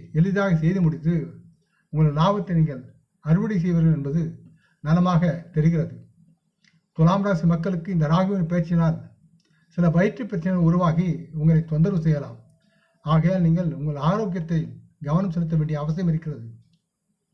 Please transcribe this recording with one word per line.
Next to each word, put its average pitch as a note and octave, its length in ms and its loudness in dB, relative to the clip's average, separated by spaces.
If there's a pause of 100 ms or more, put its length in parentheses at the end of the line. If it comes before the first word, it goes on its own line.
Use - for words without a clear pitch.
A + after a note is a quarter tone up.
(140)
எளிதாக F#3 420 2
செய்து F3 260 0
முடித்து D#3 320 0 (800)
உங்கள் D3+ 260 2
லாபத்தை F#3 380 0
நீங்கள் C#3+ 260 0 (420)
அறுவடை G3+ 340 0
செய்வீர்கள் E3 400 2
என்பது C#3 240 -2 (640)
நலமாக F3 480 2 (200)
தெரிகிறது. D#3 420 0 (1040)
துலாம் F#3+ 280 4
ராசி F3 200 0
மக்களுக்கு E3+ 460 -2
இந்த D#3+ 200 0
ராகுவின் F#3 380 0
பெயர்ச்சியினால் E3+ 480 0 (800)
சில F3 120 4
வயிற்று G3 340 0
பிரச்சனைகள் F3+ 440 0
உருவாகி F3 400 2 (240)
உங்களை D#3 320 2
தொந்தரவு E3+ 400 0
செய்யலாம். C3+ 340 -2 (640)
ஆகையால் E3 420 2
நீங்கள் E3 220 2 (100)
உங்கள் D3 200 -6 (100)
ஆரோக்கியத்தை F3+ 520 -2 (460)
கவனம் E3+ 280 0
செலுத்த E3 220 -2
வேண்டிய D3+ 220 0
அவசியம் D#3+ 340 -2
இருக்கிறது. C#3+ 340 -6 (880)